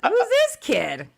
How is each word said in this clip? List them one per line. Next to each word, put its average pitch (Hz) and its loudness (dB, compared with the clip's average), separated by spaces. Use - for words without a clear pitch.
who's 415 2
this 539 2
kid? 151 -4